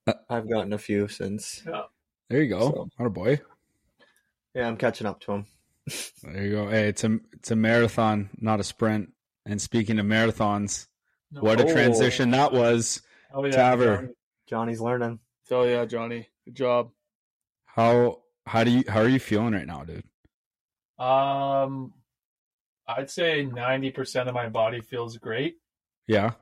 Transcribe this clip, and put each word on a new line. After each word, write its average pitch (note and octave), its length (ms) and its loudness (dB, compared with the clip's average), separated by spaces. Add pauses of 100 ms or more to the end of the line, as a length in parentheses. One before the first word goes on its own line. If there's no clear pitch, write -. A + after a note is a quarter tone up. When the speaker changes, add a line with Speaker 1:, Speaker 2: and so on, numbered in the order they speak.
Speaker 1:
Uh, G#2+ 80 0 (160)
Speaker 2:
I've A#2 200 -4
gotten G#2 240 -2
a G#2+ 40 -4
few G#2 300 -2
since. - 600 -10
Speaker 3:
Yeah. D#3+ 160 -10 (460)
Speaker 1:
There C#3 140 2
you C3 60 0
go. F#2+ 100 -2 (120)
Speaker 2:
So. - 180 -8 (100)
Speaker 1:
Atta B2 100 0
boy. G#2 320 0 (1120)
Speaker 2:
Yeah, A#2+ 140 -4
I'm A2 100 -6
catching A2 300 -2
up F#2+ 140 -8
to G#2 120 -6
him. G2+ 120 -6 (420)
<laughs> - 60 -10 (300)
Speaker 1:
There G2 220 -8
you G2+ 60 -2
go. G#2 180 -2
Hey, G#2+ 180 2
it's G2+ 160 -2
a, A2 160 0 (140)
it's - 180 -10
a A2+ 40 2
marathon, A2 760 2 (100)
not G#2+ 220 0
a - 20 -2
sprint. G#2+ 480 -2 (340)
And G#2 160 -6
speaking A2 380 0
of G2+ 60 0
marathons, G#2+ 800 0 (440)
Speaker 3:
No. - 100 -10
Speaker 1:
what A2 180 4
a A#2 60 6
Speaker 2:
Oh. E3 80 4
Speaker 1:
transition A#2+ 580 4
that C3+ 220 4
was. A#2 480 2 (320)
Speaker 3:
Oh, C#3 120 -4
yeah, C#3 60 0
Speaker 1:
Taver. B2 460 4
Speaker 3:
Johnny. F2 160 -8 (340)
Speaker 2:
Johnny's A2+ 340 -4
learning. A#2 380 -4 (320)
Speaker 3:
Oh, B2+ 120 2
yeah, A#2+ 220 2
Johnny. A#2 440 -8 (160)
Good A#2+ 100 -20
job. A#2+ 360 0 (720)
Speaker 1:
How, A#2+ 560 2 (240)
how A#2 180 2
do A#2+ 80 4
you, B2 160 4
how G#2+ 140 2
are A#2 80 4
you C3 100 4
feeling A2 340 0
right E2+ 140 -4
now, D2+ 160 -12
dude? E2 200 -14 (960)
Speaker 3:
Um, C3+ 960 0 (960)
I'd C3+ 220 -8
say D#3+ 340 -2
ninety C3 460 -4
percent B2+ 400 -4
of B2 60 -8
my A#2+ 140 -4
body A2+ 320 -2
feels A#2 360 -10
great. C3 400 -6 (500)
Speaker 1:
Yeah. A2 340 2